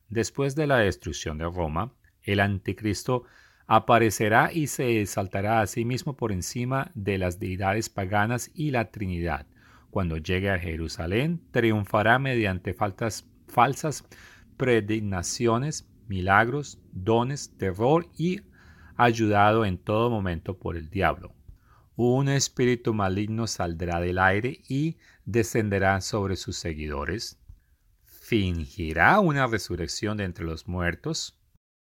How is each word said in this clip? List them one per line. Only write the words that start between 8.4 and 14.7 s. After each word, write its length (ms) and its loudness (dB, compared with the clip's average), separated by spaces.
y 160 -4
la 220 -2
Trinidad. 540 -4
Cuando 280 -2
llegue 320 -2
a 100 0
Jerusalén, 880 -4
triunfará 720 2
mediante 520 -2
faltas, 560 -4
falsas 560 0
predignaciones, 1300 0